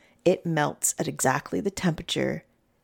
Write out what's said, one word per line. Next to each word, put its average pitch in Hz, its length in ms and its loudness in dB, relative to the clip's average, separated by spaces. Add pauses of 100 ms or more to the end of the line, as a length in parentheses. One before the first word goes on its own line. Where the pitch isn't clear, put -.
(240)
it 185 200 4
melts 156 540 0
at 160 100 -2
exactly 143 520 0
the 202 100 -2
temperature 143 720 -2 (400)